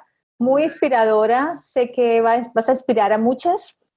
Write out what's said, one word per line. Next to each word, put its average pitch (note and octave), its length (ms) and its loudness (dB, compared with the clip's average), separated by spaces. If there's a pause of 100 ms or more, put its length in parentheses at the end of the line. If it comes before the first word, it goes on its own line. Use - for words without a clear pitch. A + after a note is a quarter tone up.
(380)
muy C4 240 0
inspiradora. B3 1000 0
Sé B3 320 -4
que A#3 300 0
vas, A#3 320 0
vas A3+ 160 -2
a C4 40 4
inspirar G#3+ 380 0
a G#3+ 60 2
muchas. C4 580 -2 (220)